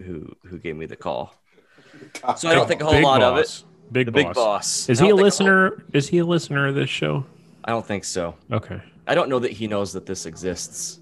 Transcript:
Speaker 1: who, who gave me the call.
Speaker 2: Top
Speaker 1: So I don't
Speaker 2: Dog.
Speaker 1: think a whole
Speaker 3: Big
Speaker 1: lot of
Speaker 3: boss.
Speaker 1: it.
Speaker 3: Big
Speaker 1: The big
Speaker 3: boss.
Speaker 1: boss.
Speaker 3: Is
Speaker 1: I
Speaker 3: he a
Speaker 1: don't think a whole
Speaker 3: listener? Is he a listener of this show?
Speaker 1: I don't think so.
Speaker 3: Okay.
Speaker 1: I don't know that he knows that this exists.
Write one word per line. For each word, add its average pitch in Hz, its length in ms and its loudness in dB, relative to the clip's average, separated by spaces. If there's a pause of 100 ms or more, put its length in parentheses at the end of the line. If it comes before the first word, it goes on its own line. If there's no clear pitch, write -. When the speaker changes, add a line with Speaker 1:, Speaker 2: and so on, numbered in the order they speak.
Speaker 1:
who, 87 320 -14 (100)
who 90 120 -16
gave 80 180 -10
me 78 120 -12
the - 80 -18
call. - 400 -8 (760)
Speaker 2:
Top - 260 -6
Speaker 1:
So 165 100 -2
I 165 40 4
don't 170 80 6
Speaker 2:
Dog. - 80 0
Speaker 1:
think 160 120 -2
a 151 40 -4
whole 151 100 4
Speaker 3:
Big 147 80 6
Speaker 1:
lot 135 180 6
of 123 140 4
Speaker 3:
boss. 156 240 -2
Speaker 1:
it. - 60 -20 (280)
Speaker 3:
Big 123 140 0
Speaker 1:
The 117 40 -6
big 143 160 4
Speaker 3:
boss. - 80 -8
Speaker 1:
boss. 107 540 -2
Speaker 3:
Is 117 120 2
Speaker 1:
I 180 40 6
Speaker 3:
he 208 60 8
a - 40 6
Speaker 1:
don't - 20 6
think 202 220 6
a 196 40 0
whole 196 60 4 (200)
Speaker 3:
listener? - 140 -10 (100)
Is 143 140 2
he 175 120 0
a 170 60 2
listener 147 420 0
of 135 80 -2
this 139 140 -2
show? 147 340 -2 (400)
Speaker 1:
I - 80 -6
don't 113 140 -4
think 101 180 -6
so. 85 320 -6 (160)
Speaker 3:
Okay. 101 300 -4 (240)
Speaker 1:
I - 80 -2
don't 151 160 2
know 131 100 0
that 120 120 -2
he 107 160 -6
knows 101 260 -4
that 92 140 -10
this 92 180 -8
exists. 85 760 -10